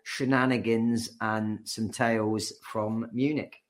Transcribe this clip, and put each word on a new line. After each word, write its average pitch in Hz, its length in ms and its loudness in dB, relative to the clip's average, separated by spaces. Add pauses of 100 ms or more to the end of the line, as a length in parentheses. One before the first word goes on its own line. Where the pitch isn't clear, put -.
shenanigans 117 1080 2 (100)
and 110 480 -2
some 113 220 -4
tales 110 640 0 (100)
from 113 480 -4
Munich. 135 460 -2 (120)